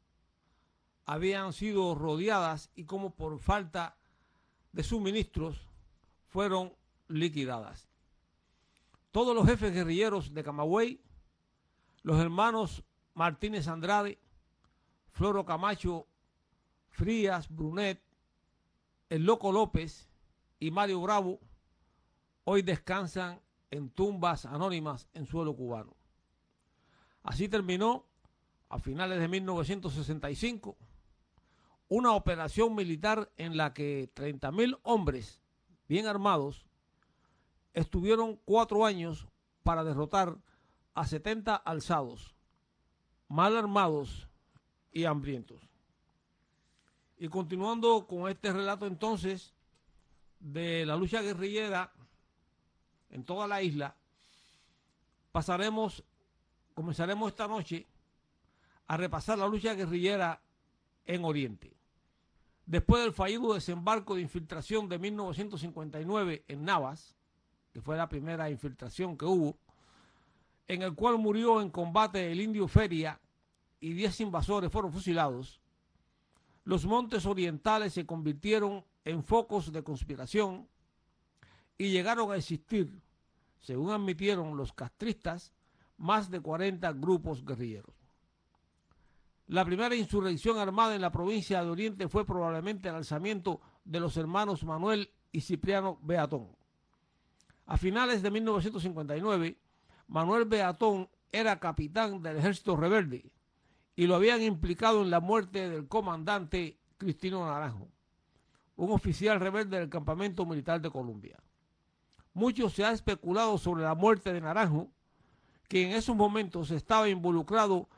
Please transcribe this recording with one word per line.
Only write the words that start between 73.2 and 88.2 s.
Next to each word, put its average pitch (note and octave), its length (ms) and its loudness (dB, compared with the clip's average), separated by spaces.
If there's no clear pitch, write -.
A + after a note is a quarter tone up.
y D#3+ 120 -8
diez F#3 280 -2
invasores F#3 500 0
fueron G3 220 -2
fusilados, D#3+ 680 -2
los F3+ 220 0
montes A3 400 0
orientales F#3+ 640 0
se E3+ 140 -6
convirtieron F#3+ 800 -2
en D#3+ 200 -4
focos G#3 480 0
de D#3 100 -6
conspiración D3+ 840 -4
y G3 140 0
llegaron G3+ 400 2
a G3 60 -2
existir, E3+ 640 -2
según C3+ 320 -4
admitieron F#3+ 640 0
los C3+ 160 -4
castristas, - 800 -8
más G3 320 0
de F3+ 100 -6
cuarenta F3 520 -2
grupos D#3 520 -2
guerrilleros. A#2 520 -10